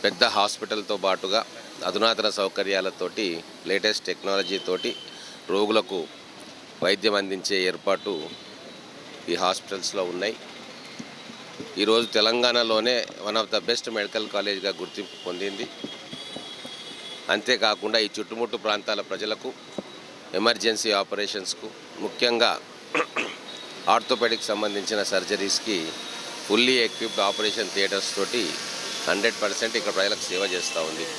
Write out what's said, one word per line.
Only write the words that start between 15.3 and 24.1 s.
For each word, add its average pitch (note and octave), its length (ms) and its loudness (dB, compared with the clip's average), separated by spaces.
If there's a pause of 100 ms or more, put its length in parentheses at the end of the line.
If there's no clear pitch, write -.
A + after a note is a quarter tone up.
అంతేకాకుండా G#2+ 680 2
ఈ G#2 100 2 (100)
చుట్టుముట్టు A2+ 380 -4
ప్రాంతాల G#2 440 0
ప్రజలకు G#2+ 520 -4 (840)
ఎమర్జెన్సీ A2 560 4
ఆపరేషన్స్కు, G2 800 -2 (300)
ముఖ్యంగా A#2 600 4 (1300)
ఆర్థోపెడిక్ A2+ 540 4